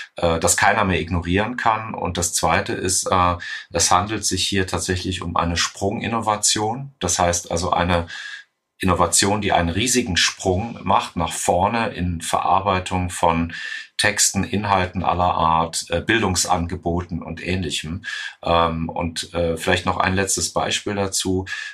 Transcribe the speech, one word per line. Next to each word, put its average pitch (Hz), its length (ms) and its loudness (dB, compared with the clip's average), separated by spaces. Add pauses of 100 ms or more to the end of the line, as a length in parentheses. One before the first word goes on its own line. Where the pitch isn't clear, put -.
(160)
äh, 82 220 2
das 85 200 2
keiner 104 260 4
mehr 92 160 2
ignorieren 90 560 0
kann. 110 380 0
Und 90 240 -4
das - 160 -2
Zweite 92 400 2
ist, - 360 -2
äh, 90 260 4 (360)
es - 180 2
handelt 101 360 2
sich 92 200 0
hier 95 200 0
tatsächlich 90 560 -2
um 87 120 -6
eine 85 220 2
Sprunginnovation. 107 1400 -2
Das 90 200 0
heißt 87 320 0
also 87 200 -2
eine 87 360 0 (680)
Innovation, 92 640 2
die 98 120 0
einen 85 180 4
riesigen 113 480 0
Sprung 98 640 0
macht 98 340 0
nach 82 160 -2
vorne 104 580 0
in 87 300 -4
Verarbeitung 92 880 0
von 85 460 0 (420)
Texten, - 460 2
Inhalten 95 640 0
aller 87 280 2
Art, 82 560 2
äh, 85 120 0
Bildungsangeboten 90 1200 0
und 85 180 -10
Ähnlichem. 92 640 -4 (380)
Ähm, 82 460 2
und, 82 440 -4
äh, 85 240 0
vielleicht 90 300 0
noch 90 120 0
ein 92 180 2
letztes 95 360 0
Beispiel - 440 -2
dazu. 95 500 -2 (280)